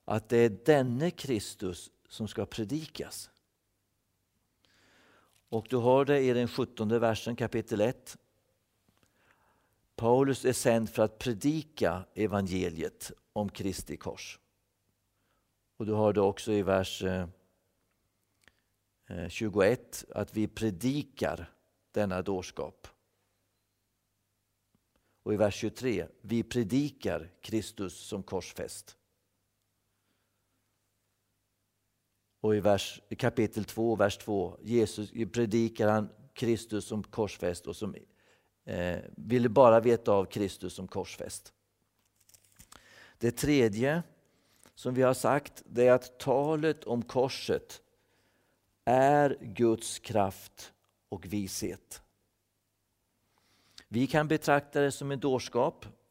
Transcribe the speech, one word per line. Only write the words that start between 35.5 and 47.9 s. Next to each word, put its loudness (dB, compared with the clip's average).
han 2
Kristus -2
som -6
korsfäst -6
och -10
som, -8
eh, -4
ville 2
bara 8
veta 2
av 4
Kristus -6
som -12
korsfäst. -12
Det 0
tredje 2
som -6
vi 2
har 6
sagt, 0
det 4
är 10
att 2
talet 0
om -2
korset -2